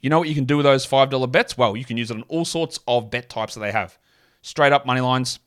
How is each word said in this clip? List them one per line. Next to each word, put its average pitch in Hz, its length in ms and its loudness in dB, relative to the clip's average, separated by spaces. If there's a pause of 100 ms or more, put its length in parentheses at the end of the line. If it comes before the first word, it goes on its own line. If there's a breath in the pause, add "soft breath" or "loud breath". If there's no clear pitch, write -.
you 135 100 -2
know 156 80 4
what 165 100 -2
you 151 60 -4
can 143 100 0
do 143 140 2
with 147 60 0
those 135 200 4
five 135 240 4
dollar 131 180 -2
bets? - 300 0
Well, 110 220 2
you 127 80 -10
can 117 100 -6
use 117 140 -4
it 117 80 -6
on 120 60 -12
all 165 200 -4
sorts 165 420 -4
of 120 240 0
bet 120 200 -6
types 110 240 -6
that 113 60 -12
they 104 120 -4
have. 101 240 -10 (460)
Straight - 280 2
up 143 140 4
money 127 160 0
lines 127 460 -2